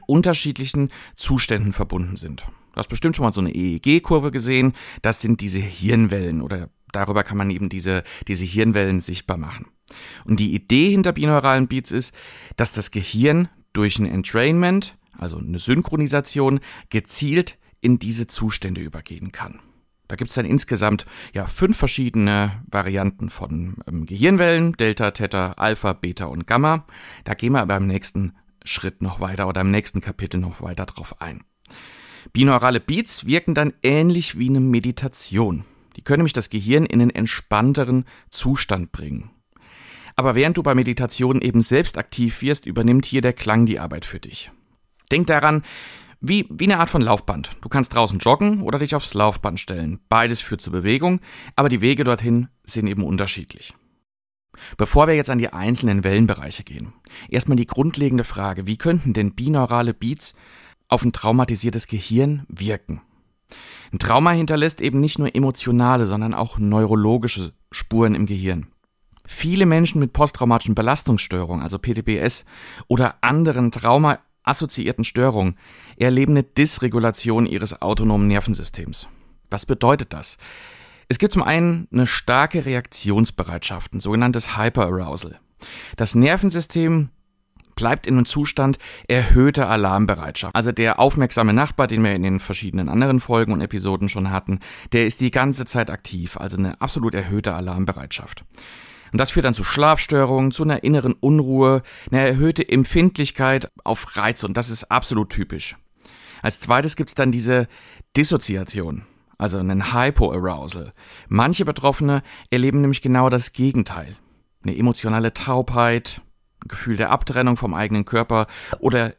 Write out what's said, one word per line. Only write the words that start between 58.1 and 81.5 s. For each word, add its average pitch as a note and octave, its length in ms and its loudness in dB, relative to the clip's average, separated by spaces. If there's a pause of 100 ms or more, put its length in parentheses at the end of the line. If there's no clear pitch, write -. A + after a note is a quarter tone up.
Frage, G2 420 -6
wie A2 120 -4
könnten E3 360 0
denn G#2 220 0
binaurale A#2+ 580 0
Beats B2+ 400 -8 (540)
auf B2 160 0
ein A#2+ 100 2
traumatisiertes A#2 720 0
Gehirn C3+ 640 -2
wirken? F#2+ 540 -8 (920)
Ein - 60 -6
Trauma C#3+ 320 4
hinterlässt D#3+ 500 0
eben C3 180 0
nicht D3+ 200 0
nur C#3+ 160 -2
emotionale, B2 720 2
sondern G#2+ 260 -2
auch - 240 -4
neurologische G#2+ 960 2 (180)
Spuren A2+ 440 0
im G#2 100 0
Gehirn. F#2+ 420 -4 (580)
Viele F#3 400 0
Menschen E3 340 4
mit C3+ 140 0
posttraumatischen A#2+ 600 2
Belastungsstörungen, G2+ 880 0
also F#2 160 -8
P A#2+ 160 -4
T A2 80 -4
B G#2+ 160 -2
S, G#2+ 260 -2 (440)
oder B2 340 2
anderen B2+ 500 2
traumaassoziierten C3 1300 0
Störungen A2 540 0 (400)
erleben B2+ 340 2
eine C#3 120 4
Dysregulation A#2 1000 0
ihres G2 360 -6
autonomen G#2+ 460 2
Nervensystems. - 800 -2 (420)
Was - 160 -8
bedeutet C3 480 0
das? - 240 -14 (720)
Es B2 100 -2
gibt G3+ 120 2
zum F3+ 120 2
einen E3+ 480 0